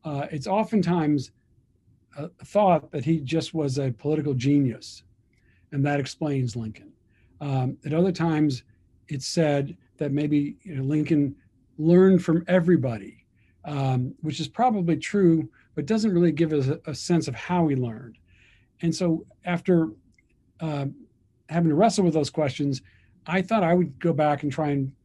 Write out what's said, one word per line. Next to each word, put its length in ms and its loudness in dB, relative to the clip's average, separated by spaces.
Uh, 260 -6
it's 160 -8
oftentimes, 840 0
uh, 100 -10
thought 480 2
that 140 -6
he 160 2
just 320 -4
was 260 -2
a 120 -2
political 420 -2
genius, 720 -2
and 140 -2
that 120 0
explains 600 -4
Lincoln. 340 -12
Um, 460 -4
at 80 -4
other 180 2
times, 520 0
it's 180 -10
said 520 0
that 140 -4
maybe, 520 -2
you 120 -12
know, 80 -6
Lincoln 520 0
learned 460 6
from 260 0
everybody, 760 0
um, 580 -2
which 200 -6
is 80 -4
probably 480 0
true, 520 2
but 120 -8
doesn't 280 0
really 200 4
give 180 0
us 160 2
a, 180 -4
a 80 -8
sense 360 0
of 60 -8
how 320 0
he 100 0
learned. 400 -8
And 120 -2
so 320 -2
after, 440 2
uh, 280 -4
having 220 2
to 60 2
wrestle 280 4
with 100 2
those 160 0
questions, 520 -2
I 160 -2
thought 220 0
I 100 2
would 260 0
go 120 0
back 320 0
and 80 -2
try 200 -2
and 200 -2